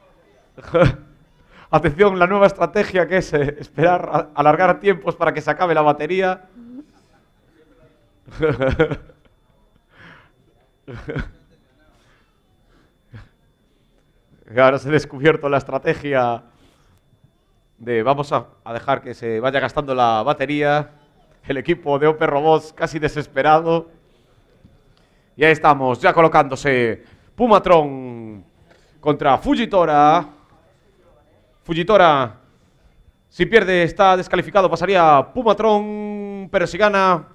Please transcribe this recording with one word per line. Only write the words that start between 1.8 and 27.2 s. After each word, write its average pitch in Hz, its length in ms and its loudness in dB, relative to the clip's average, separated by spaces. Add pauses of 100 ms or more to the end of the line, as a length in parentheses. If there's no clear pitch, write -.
la 175 80 4
nueva 202 200 4
estrategia 185 600 -2
que 185 100 0
es, - 160 -4
eh, 143 260 -2
esperar 175 520 -2
a, - 240 -2
alargar 156 460 2
tiempos 180 340 -2
para 160 180 -2
que 151 60 -10
se 151 100 -6
acabe 175 240 0
la 156 80 2
batería. 175 680 -2 (1900)
<laughs> 151 760 -2 (4000)
Ahora 131 280 4
se 127 120 -8
ha - 20 -6
descubierto 147 560 0
la 139 120 0
estrategia 135 840 -4 (1300)
de 117 260 -4
vamos 143 300 -2
a, 120 140 -4 (180)
a 113 80 -14
dejar 127 280 -4
que 123 120 -14
se 113 260 -6
vaya 131 220 -2
gastando 135 340 -6
la 113 280 2
batería. 147 640 -2 (580)
El 139 80 -4
equipo 147 420 -4
de 151 100 0
O 156 100 0
P 160 100 -2
Robots 151 460 0
casi 160 260 -6
desesperado. 151 920 0 (1500)
Y 143 80 0
ahí 160 80 4
estamos, 135 480 0
ya 180 120 2
colocándose 139 920 0 (280)